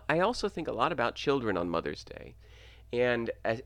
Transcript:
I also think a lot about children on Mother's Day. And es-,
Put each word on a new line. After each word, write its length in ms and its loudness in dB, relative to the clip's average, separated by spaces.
I 140 4
also 260 2
think 220 -6
a 40 -2
lot 200 2
about 220 0
children 420 2
on 120 0
Mother's 360 -2
Day. 300 -14
And 380 2
es-, 200 0